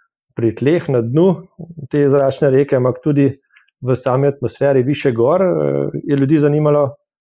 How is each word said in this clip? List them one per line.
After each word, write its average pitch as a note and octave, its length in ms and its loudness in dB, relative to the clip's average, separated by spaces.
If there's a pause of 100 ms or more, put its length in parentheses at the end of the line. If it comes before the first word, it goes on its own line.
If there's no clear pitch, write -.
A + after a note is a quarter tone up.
(380)
pri A2+ 180 0
tleh D3+ 340 -2
na B2 120 0
dnu D#3 460 0 (420)
te C#3+ 200 0
zračne C#3 440 2
reke, C#3 220 2
ampak B2+ 280 0
tudi C#3+ 280 2 (520)
v B2+ 120 0
sami C3+ 320 0
atmosferi C3+ 560 0
više C#3 280 -2
gor, B2+ 300 2
eh, D3 600 -2
je D3 120 -2
ljudi C#3 240 2
zanimalo, D3 560 0 (260)